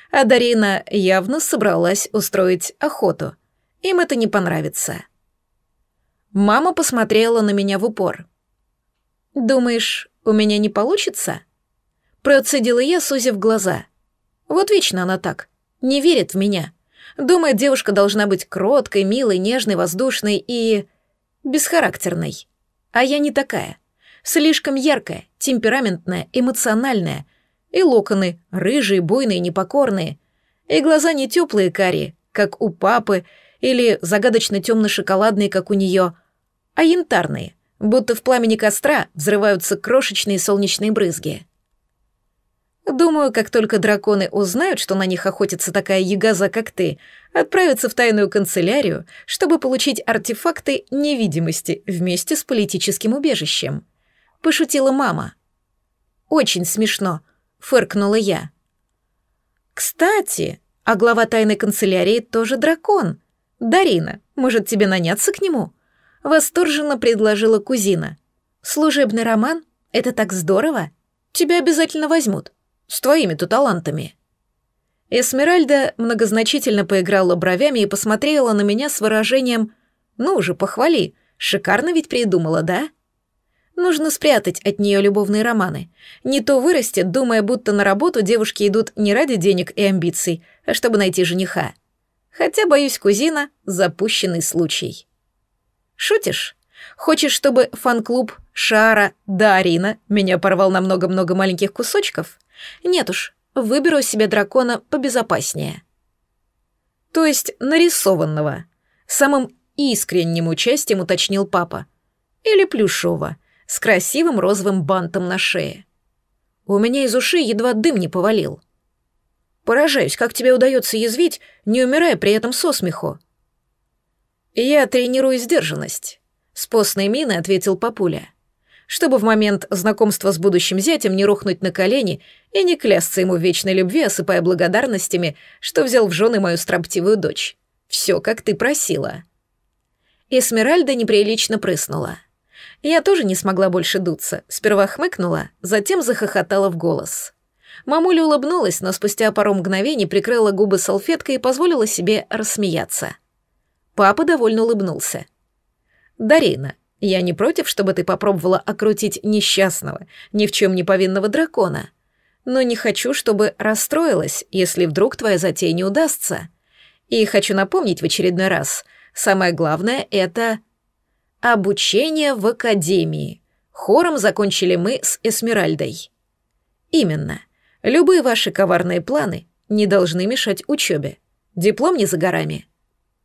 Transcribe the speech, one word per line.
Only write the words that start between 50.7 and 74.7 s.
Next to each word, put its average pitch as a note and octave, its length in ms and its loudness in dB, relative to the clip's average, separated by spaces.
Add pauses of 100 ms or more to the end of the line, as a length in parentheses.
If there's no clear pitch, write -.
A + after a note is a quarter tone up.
невидимости A3 960 -2
вместе F3+ 480 -2
с - 80 -4
политическим G#3 680 -2
убежищем. E3 720 -4 (560)
Пошутила D4 500 0
мама. A#3 420 -2 (960)
«Очень A3+ 360 0
смешно», G3 560 -4 (360)
фыркнула G3+ 580 0
я. F#3+ 360 -2 (1200)
«Кстати, - 880 -2 (220)
а A3 120 2
глава A3+ 300 2
тайной A3 300 2
канцелярии G3+ 640 0
тоже A3+ 380 -2
дракон. D#4+ 640 0 (400)
Дарина, A3+ 600 0 (160)
может, A#3 320 0
тебе G#3+ 180 0
наняться F#3+ 460 0
к G4+ 100 -6
нему?» D#4 320 -2 (500)
Восторженно D4+ 760 0
предложила A3 600 2
кузина. G3 580 -2 (440)
«Служебный C#4 640 0
роман? A#3 400 0 (280)
Это A#3+ 200 0
так A3 220 -2
здорово! F#3+ 580 0 (400)
Тебя F4 280 2
обязательно D#4 480 0
возьмут. A#3+ 440 -2 (360)
С - 140 -8
твоими-то G3 460 2
талантами!» E3+ 680 -2 (920)